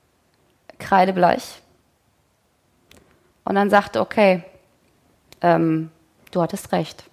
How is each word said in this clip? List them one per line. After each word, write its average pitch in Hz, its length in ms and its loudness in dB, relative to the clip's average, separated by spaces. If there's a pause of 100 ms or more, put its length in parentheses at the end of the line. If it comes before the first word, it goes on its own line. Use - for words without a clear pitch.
(800)
kreidebleich, 185 840 0 (1800)
und 202 100 -4
dann 202 160 0
sagte, 208 300 2
„Okay, 190 420 2 (960)
ähm, 165 500 0 (400)
du 180 120 -2
hattest - 300 -8
recht.“ 175 400 -6